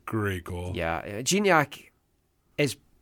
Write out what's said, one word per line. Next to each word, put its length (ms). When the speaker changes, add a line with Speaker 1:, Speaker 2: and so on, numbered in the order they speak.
Speaker 1:
great 400
goal. 300
Speaker 2:
Yeah, 220
uh, 100
Gignac 640
is 200